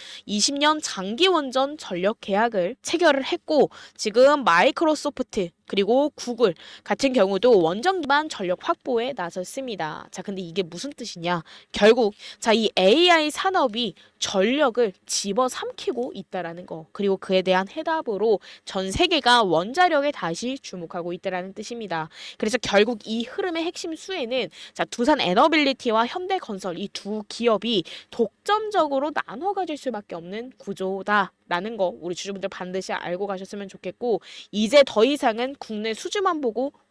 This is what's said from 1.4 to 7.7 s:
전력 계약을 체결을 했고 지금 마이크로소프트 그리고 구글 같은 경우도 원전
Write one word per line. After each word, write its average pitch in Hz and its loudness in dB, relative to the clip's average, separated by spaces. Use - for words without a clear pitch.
전력 185 -2
계약을 208 0
체결을 302 2
했고 302 2
지금 254 4
마이크로소프트 247 2
그리고 226 2
구글 220 -4
같은 254 0
경우도 196 4
원전 247 0